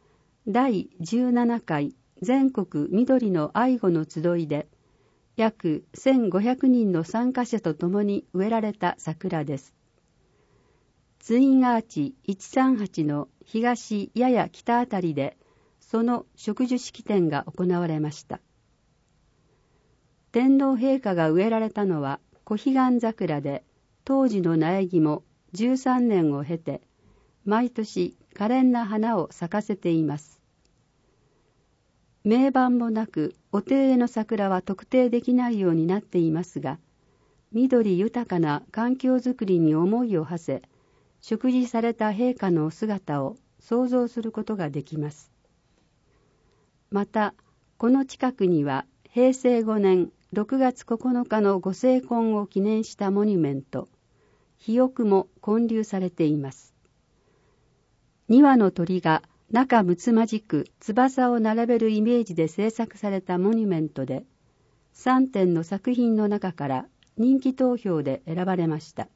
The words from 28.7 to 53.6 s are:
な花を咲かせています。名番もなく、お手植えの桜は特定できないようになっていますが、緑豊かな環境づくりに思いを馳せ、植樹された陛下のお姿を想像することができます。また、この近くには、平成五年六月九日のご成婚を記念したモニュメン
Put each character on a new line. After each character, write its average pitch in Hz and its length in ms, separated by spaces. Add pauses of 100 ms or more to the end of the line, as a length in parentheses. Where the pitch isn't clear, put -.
な 233 140
花 214 320
を 165 140
咲 165 200
か 208 100
せ 208 140
て 180 160
い 160 120
ま 147 140
す。 - 240 (1800)
名 254 280
番 254 260
も 233 120
な 220 180
く、 - 280 (180)
お 202 80
手 269 140
植 269 160
え 254 60
の 240 100
桜 214 420
は 185 120
特 - 240
定 254 240
で 240 120
き 247 120
な 247 160
い 220 100
よ 185 100
う 165 60
に 165 120
な 190 120
っ - 20
て - 180
い 165 120
ま 165 120
す 151 160
が、 135 180 (760)
緑 226 440
豊 226 280
か 180 140
な 147 320
環 247 260
境 254 180
づ 254 180
く 233 120
り 185 140
に 156 160
思 202 280
い 214 140
を 156 80
馳 147 360
せ、 - 0 (600)
植 226 300
樹 247 160
さ 226 120
れ 233 140
た 214 160
陛 247 260
下 196 160
の 156 140
お 156 40
姿 170 540
を 214 140 (220)
想 247 280
像 247 200
す 233 140
る 220 100
こ 214 120
と 214 140
が 160 120
で 143 140
き 151 140
ま 151 120
す。 - 220 (1600)
ま 202 140
た、 208 280 (440)
こ 233 120
の 269 160
近 254 280
く 202 120
に 160 200
は、 135 200 (240)
平 254 240
成 247 300
五 220 160
年 185 320 (220)
六 208 240
月 254 280
九 226 120
日 240 420
の 196 200
ご 190 140
成 254 280
婚 226 340
を 208 100
記 190 140
念 220 240
し - 120
た 196 140
モ 202 140
ニ 214 140
ュ - 20
メ 143 140
ン 135 80